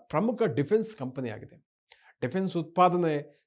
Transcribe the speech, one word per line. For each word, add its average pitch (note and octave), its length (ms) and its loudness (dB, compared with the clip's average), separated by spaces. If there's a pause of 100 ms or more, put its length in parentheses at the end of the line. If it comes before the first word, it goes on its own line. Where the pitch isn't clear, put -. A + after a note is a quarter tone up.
ಪ್ರಮುಖ G#3+ 340 0
ಡಿಫೆನ್ಸ್ F#3+ 540 0
ಕಂಪನಿಯಾಗಿದೆ. B2 720 -10 (540)
ಡಿಫೆನ್ಸ್ F#3 360 -2
ಉತ್ಪಾದನೆ, E3+ 920 2